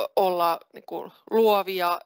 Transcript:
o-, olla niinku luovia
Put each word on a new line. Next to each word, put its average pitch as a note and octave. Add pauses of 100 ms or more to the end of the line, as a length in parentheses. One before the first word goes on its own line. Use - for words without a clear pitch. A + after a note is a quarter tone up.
o-, -
olla F3 (140)
niinku - (200)
luovia F#3+